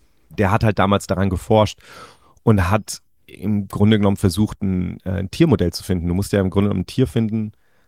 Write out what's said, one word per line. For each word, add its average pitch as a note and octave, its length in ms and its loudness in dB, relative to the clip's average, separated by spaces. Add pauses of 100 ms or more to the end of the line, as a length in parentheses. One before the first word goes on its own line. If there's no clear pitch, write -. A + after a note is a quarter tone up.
(300)
der G2 200 0
hat A2 140 2
halt G#2 140 0
damals G2 280 2
daran G2 220 0
geforscht G2+ 500 2 (640)
und F#2+ 280 2
hat - 320 -4 (240)
im G2+ 420 -6
Grunde G#2 300 2
genommen G2+ 180 2
versucht, G#2 460 0
ein, F2+ 420 -4
äh, F#2+ 60 -8
ein F#2 200 -6
Tiermodell G2 440 2
zu - 100 -12
finden. F2 240 -2
Du F2 60 0
musst G2 180 -4
ja G2+ 80 2
im F#2+ 80 0
Grunde G2+ 220 0
genommen F#2+ 140 -4
ein - 20 -20
Tier C3 200 -2
finden, A2 460 -4 (360)